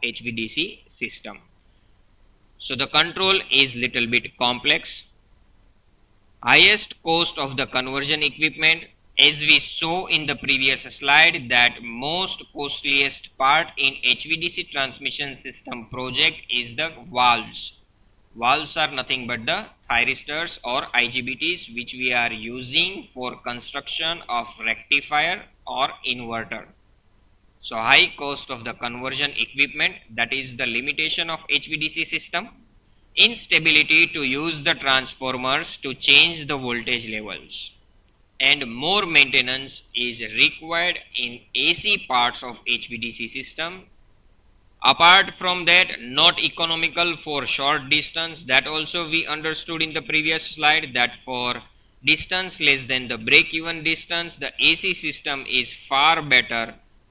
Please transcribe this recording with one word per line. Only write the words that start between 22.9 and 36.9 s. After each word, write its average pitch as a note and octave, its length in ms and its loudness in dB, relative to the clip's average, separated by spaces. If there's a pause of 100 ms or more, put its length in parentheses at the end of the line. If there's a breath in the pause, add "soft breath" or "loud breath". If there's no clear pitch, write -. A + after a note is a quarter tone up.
for B2 220 -8
construction C#3 920 -6
of A#2 160 -2 (180)
rectifier D3 800 0 (240)
or C3 240 -2 (180)
inverter. A#2 580 -6 (960)
So - 140 -10
high C3+ 420 6
cost C#3+ 320 -6
of A#2 140 -8
the A#2 100 -8
conversion C3 640 -4
equipment, C#3+ 580 -2 (200)
that A#2 160 -2
is C3 260 -6
the C3 80 -4
limitation D3+ 640 -4
of D#3+ 100 -6 (100)
H C#3+ 180 0
V D#3 100 -6
D D3+ 120 -4
C E3 160 -6
system. E3+ 440 -6 (640)
Instability D#3+ 920 4
to D#3 160 -6
use C#3+ 400 -4
the D#3+ 120 0
transformers C3 1080 -2
to C3+ 120 -6
change D3+ 520 4
the D3 100 -4
voltage A#2+ 520 -4